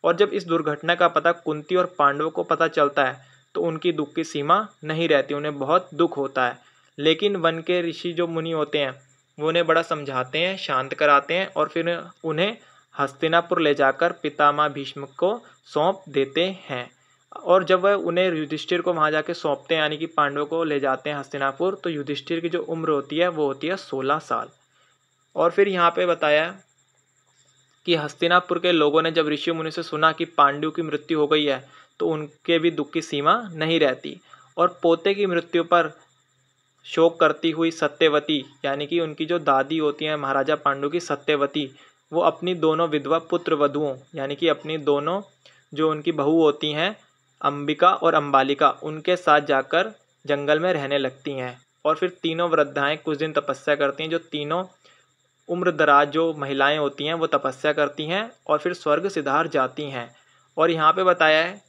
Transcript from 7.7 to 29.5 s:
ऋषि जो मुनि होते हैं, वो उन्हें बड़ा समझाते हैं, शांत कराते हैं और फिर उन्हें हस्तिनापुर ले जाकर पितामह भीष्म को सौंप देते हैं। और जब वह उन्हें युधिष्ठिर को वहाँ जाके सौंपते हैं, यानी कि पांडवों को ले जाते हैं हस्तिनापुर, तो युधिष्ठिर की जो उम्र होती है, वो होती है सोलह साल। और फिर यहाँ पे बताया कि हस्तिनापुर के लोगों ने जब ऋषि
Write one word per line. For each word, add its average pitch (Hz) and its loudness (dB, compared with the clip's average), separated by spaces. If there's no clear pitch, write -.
ऋषि 170 -6
जो 170 -2
मुनि 165 -4
होते 151 -2
हैं, 131 -6
वो 151 -2
उन्हें 165 0
बड़ा 165 4
समझाते 139 -4
हैं, 185 -2
शांत 135 -4
कराते 147 4
हैं 190 -4
और 156 -2
फिर 165 -4
उन्हें 170 -2
हस्तिनापुर 165 0
ले 147 4
जाकर 143 2
पितामह 147 0
भीष्म 139 -10
को 208 0
सौंप 180 0
देते 147 -2
हैं। 123 -8
और 180 2
जब 180 2
वह 196 2
उन्हें 175 0
युधिष्ठिर 156 -4
को 180 -2
वहाँ 156 2
जाके 156 -2
सौंपते 147 -2
हैं, 156 2
यानी 151 -2
कि 160 -6
पांडवों 147 0
को 165 -2
ले 147 -2
जाते 131 -2
हैं 147 -6
हस्तिनापुर, 139 -4
तो 175 -8
युधिष्ठिर 147 -6
की 170 -6
जो 165 -4
उम्र 160 -4
होती 147 -2
है, 175 2
वो 156 -2
होती 135 -4
है 185 -4
सोलह 135 -4
साल। 113 -6
और 160 2
फिर 202 4
यहाँ 175 4
पे 180 0
बताया 165 2
कि 170 2
हस्तिनापुर 170 0
के 180 2
लोगों 156 4
ने 165 0
जब 160 2
ऋषि 151 -2